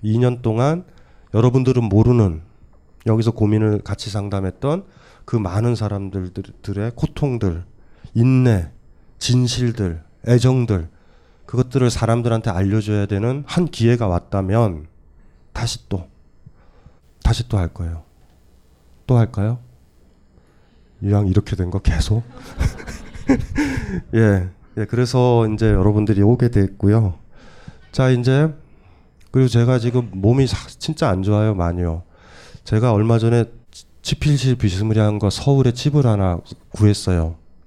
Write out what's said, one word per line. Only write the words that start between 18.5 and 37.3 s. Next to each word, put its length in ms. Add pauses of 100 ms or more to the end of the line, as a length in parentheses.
또 120
할까요? 420 (1400)
이왕 260
이렇게 280
된 140
거 100
계속. 440 (1040)
<laughs> 840
예, 360 (280)
예, 80
그래서 640
이제 180
여러분들이 540
오게 280
됐고요. 680 (760)
자, 180
이제 440 (800)
그리고 160
제가 320
지금 340
몸이 340
사-, 200 (120)
진짜 300
안 140
좋아요, 320
많이요. 480 (600)
제가 300
얼마 260
전에 260 (260)
치-, 140 (160)
치필실 540
비스무리한 640
거 100
서울에 420
집을 360
하나 320 (300)
구했어요. 640 (320)